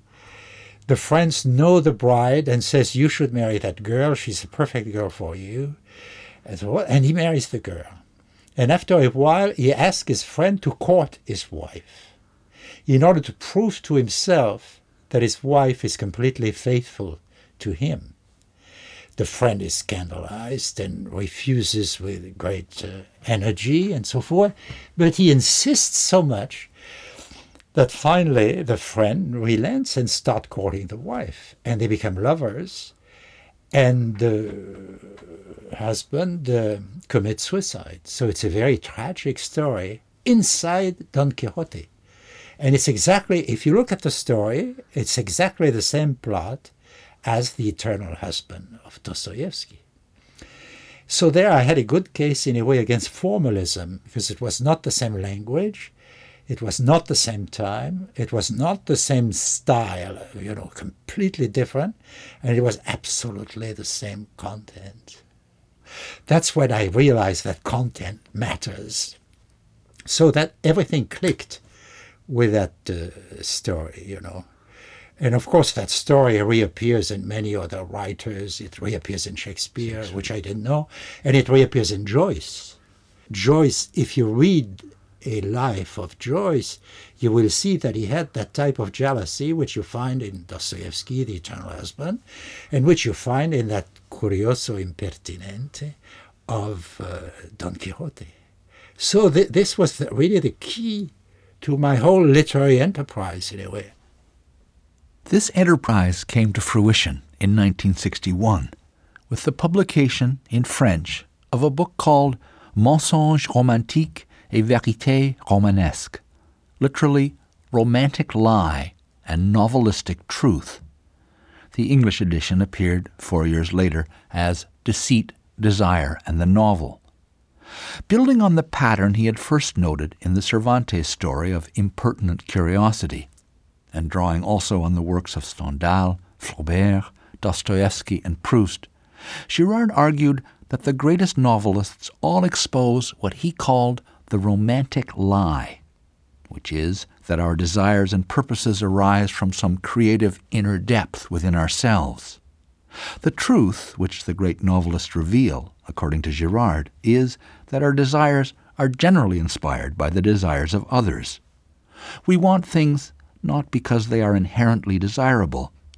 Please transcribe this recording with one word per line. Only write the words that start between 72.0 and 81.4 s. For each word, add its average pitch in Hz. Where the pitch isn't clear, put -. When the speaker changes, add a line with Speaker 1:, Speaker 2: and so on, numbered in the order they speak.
Speaker 1:
with 117
that, 98
uh, 87
story, 80
you 98
know. 90
And 123
of 120
course, 165
that 101
story 123
reappears 113
in 98
many 107
other 92
writers. 98
It -
reappears 98
in 95
Shakespeare, 113
Speaker 2:
Shakespeare. 98
Speaker 1:
which 98
I 107
didn't 104
know, 147
and 127
it 127